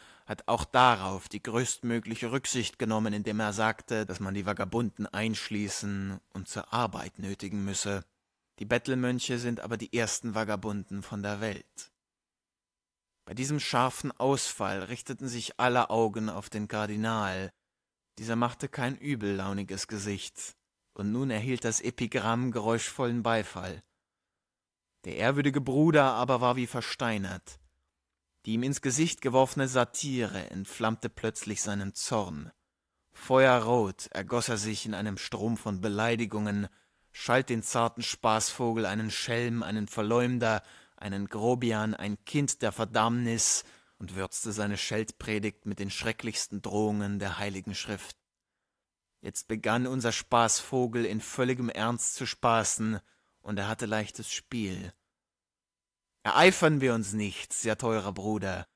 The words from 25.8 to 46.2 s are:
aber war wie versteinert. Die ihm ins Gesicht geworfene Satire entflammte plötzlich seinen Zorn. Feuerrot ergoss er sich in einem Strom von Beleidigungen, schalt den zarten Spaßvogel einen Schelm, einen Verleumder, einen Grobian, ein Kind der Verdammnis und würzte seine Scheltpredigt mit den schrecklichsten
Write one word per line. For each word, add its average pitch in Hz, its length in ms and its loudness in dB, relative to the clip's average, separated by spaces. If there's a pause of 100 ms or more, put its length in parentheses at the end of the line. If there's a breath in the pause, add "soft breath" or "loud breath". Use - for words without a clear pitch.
aber 123 260 2
war 123 160 4
wie 123 100 -2
versteinert. 107 920 -4 (840)
Die 110 100 0
ihm 117 80 2
ins 135 180 -2
Gesicht 143 400 2
geworfene 131 480 4
Satire 120 800 0
entflammte 110 580 -2
plötzlich - 520 -4
seinen 101 320 -4
Zorn. 90 580 -2 (640)
Feuerrot 123 920 6
ergoss 113 420 -2
er 117 80 0
sich 104 280 -4
in 110 80 -4
einem 101 240 -2
Strom 110 380 -2
von 101 240 -4
Beleidigungen, 104 880 0 (460 soft breath)
schalt 127 340 2
den 117 160 0
zarten 117 400 0
Spaßvogel 113 800 2
einen 104 260 -2
Schelm, 117 520 -2
einen 104 240 -2
Verleumder, 117 760 2 (340 loud breath)
einen 101 320 -6
Grobian, 110 680 0
ein 101 280 -6
Kind - 380 0
der 110 100 2
Verdammnis 117 920 2 (320 loud breath)
und 92 180 -10
würzte 95 380 -4
seine 101 240 -2
Scheltpredigt 107 880 -4
mit 101 140 -6
den 101 100 -4
schrecklichsten 107 720 -4